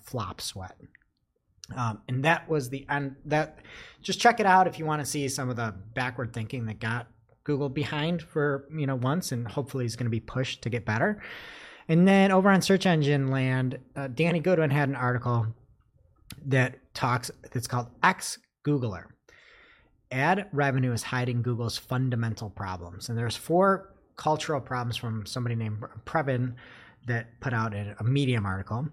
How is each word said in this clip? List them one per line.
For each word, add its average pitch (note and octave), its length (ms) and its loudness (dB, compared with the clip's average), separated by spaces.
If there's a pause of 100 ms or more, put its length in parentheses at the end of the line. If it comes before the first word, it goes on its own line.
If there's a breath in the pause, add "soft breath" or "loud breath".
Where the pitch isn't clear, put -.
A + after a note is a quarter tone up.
flop G2 360 -8
sweat." - 380 -12 (960)
Um, A#2 320 -4
and C3 180 -4
that D#3+ 220 2
was C#3+ 220 -2
the C3+ 180 -10
end. C#3+ 280 -4 (100)
That, D3+ 320 -2 (460 loud breath)
just - 180 -4
check A3+ 180 6
it G#3 60 2
out F#3 220 8
if D3+ 100 -4
you D#3+ 80 -6
wanna D3+ 180 -2
see C#3 260 -2
some C3 200 -4
of B2 60 -4
the A2+ 180 -4 (220)
backward B2 360 -4
thinking A2+ 360 -6
that A2 120 -8
got A#2 280 -4 (360)
Google C#3+ 260 -2
behind D3+ 520 -2
for, C#3+ 500 -2
you D#3 140 -2
know, C3+ 100 0
once, C3 360 0
and A#2+ 160 -4
hopefully B2+ 380 -4
is A2 100 -4
gonna A#2+ 160 -2
be A2+ 80 0
pushed - 420 -4
to A#2+ 80 -4
get A#2 160 -4
better. E3 380 0 (640 loud breath)
And E3+ 200 6
then G3 240 8
over F#3+ 200 6
on F#3 100 6
search F#3+ 240 4
engine C#3+ 460 4
land, C3 480 0 (160)
uh, C#3 140 -6
Danny D#3+ 320 2
Goodwin D#3+ 280 4
had C#3 200 4
an C#3 60 -2
article A#2+ 520 0 (1000)
that C3 480 0
talks, B2 380 -2 (220)
it's A#2+ 120 -4
called B2 220 -4 (160)
Ex - 340 0 (260)
Googler. A#2+ 420 -2 (1040 soft breath)
Ad E3+ 400 2
revenue C3+ 400 2
is A#2 120 -2
hiding B2 400 -2
Google's A#2 340 -2
fundamental A#2 720 -2
problems. F#2 600 -10
And A#2 80 -4
there's A#2 180 -2
four F#3 580 2 (220)
cultural D#3 440 -2
problems B2 380 -4
from A2 300 -6
somebody A#2+ 260 -4
named A2 300 -4 (200)
Previn B2+ 520 -2 (500 loud breath)
that A#2+ 360 -6
put C3 120 -4
out A2 220 -2
a, G2+ 240 -6
a A2 40 -4
Medium B2+ 400 2
article. G2 500 -4